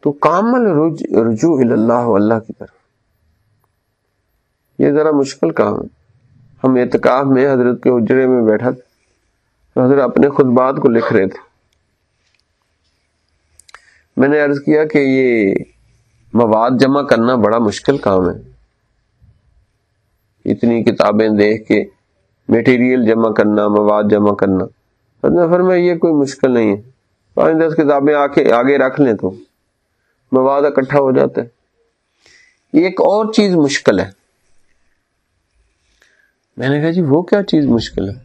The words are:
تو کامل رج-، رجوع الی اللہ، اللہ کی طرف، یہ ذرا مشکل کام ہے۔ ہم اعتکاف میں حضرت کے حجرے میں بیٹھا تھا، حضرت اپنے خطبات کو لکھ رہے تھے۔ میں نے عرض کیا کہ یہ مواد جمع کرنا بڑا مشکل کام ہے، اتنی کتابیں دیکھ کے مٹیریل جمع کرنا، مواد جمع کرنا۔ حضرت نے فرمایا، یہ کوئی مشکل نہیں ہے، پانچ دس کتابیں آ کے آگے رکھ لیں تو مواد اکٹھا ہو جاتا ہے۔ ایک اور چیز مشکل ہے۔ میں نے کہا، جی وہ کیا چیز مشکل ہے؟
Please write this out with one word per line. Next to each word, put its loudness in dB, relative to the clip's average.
تو -2
کامل 0
رج-، -2
رجوع 0
الی 0
اللہ، 0
اللہ 0
کی -16
طرف، -18
یہ 2
ذرا 0
مشکل -2
کام -2
ہے۔ -10
ہم 2
اعتکاف -2
میں 2
حضرت -2
کے 2
حجرے 0
میں 0
بیٹھا 0
تھا، -10
حضرت 2
اپنے 2
خطبات 2
کو 0
لکھ 0
رہے 2
تھے۔ -10
میں 2
نے 2
عرض 0
کیا 0
کہ -4
یہ 0
مواد 2
جمع 2
کرنا 2
بڑا 0
مشکل -2
کام 0
ہے، -12
اتنی 0
کتابیں 2
دیکھ 0
کے 2
مٹیریل 2
جمع 2
کرنا، 0
مواد 2
جمع 2
کرنا۔ -4
حضرت 0
نے 0
فرمایا، 2
یہ 0
کوئی 0
مشکل -2
نہیں 2
ہے، -14
پانچ 0
دس 0
کتابیں 0
آ 0
کے 2
آگے 2
رکھ 0
لیں 2
تو -6
مواد 0
اکٹھا -4
ہو 0
جاتا -2
ہے۔ -10
ایک 0
اور 0
چیز 2
مشکل 0
ہے۔ -6
میں -4
نے 0
کہا، -2
جی -2
وہ 2
کیا -2
چیز 0
مشکل -2
ہے؟ -10